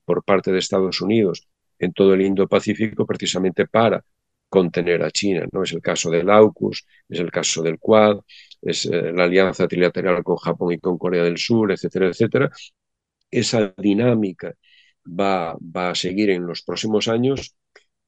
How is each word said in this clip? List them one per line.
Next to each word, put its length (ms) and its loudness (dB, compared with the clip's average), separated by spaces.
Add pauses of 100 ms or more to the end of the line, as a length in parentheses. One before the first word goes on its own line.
por 180 -2
parte 280 0
de 80 2
Estados 420 -2
Unidos 460 0 (320)
en 140 -4
todo 200 4
el 80 2
Indo-Pacífico 840 0
precisamente 600 -2
para 360 2 (460)
contener 540 2
a 80 -4
China, 400 -2
¿no? 120 -4
Es 100 -6
el 80 -8
caso 300 -4
del 180 0
aucus, 560 4 (240)
es 100 -6
el 120 -4
caso 320 -4
del 160 -4
quad, 400 4 (460)
es, 200 -4
eh, 280 -2
la 120 2
alianza 420 2
trilateral 560 0
con 140 -2
Japón 360 -4
y 60 -6
con 180 -2
Corea 260 0
del 140 0
Sur, 340 0
etcétera, 360 0
etcétera. 420 0 (800)
Esa 460 0
dinámica 760 0 (520)
va, 540 -4
va 320 -6
a 40 -6
seguir 340 -2
en 160 0
los 180 -10
próximos 440 -2
años 480 -2 (520)